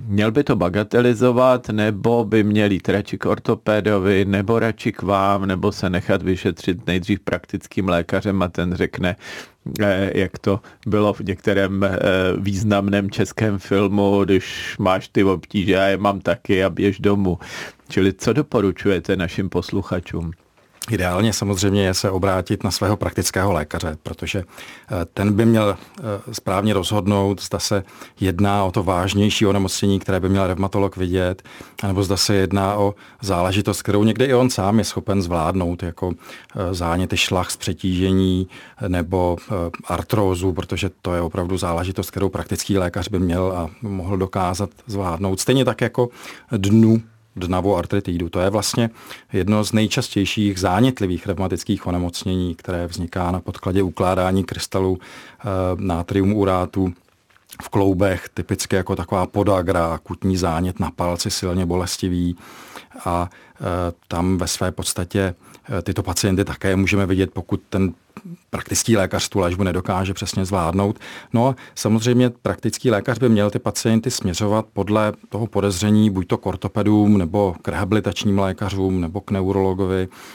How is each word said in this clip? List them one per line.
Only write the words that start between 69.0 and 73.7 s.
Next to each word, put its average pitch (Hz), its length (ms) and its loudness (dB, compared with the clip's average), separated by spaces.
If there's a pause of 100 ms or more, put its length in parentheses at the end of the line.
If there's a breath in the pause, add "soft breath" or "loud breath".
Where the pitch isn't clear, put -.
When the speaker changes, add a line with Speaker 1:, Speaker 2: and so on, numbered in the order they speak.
Speaker 2:
tu 101 100 -2
léčbu 90 240 0
nedokáže 92 500 -2
přesně 95 320 -4
zvládnout. 92 540 0 (340 loud breath)
No 117 140 4
a 117 80 0 (200 loud breath)
samozřejmě 120 540 2
praktický - 640 -2
lékař 110 280 0
by 127 100 4
měl 104 200 4
ty 123 100 -2
pacienty 113 520 0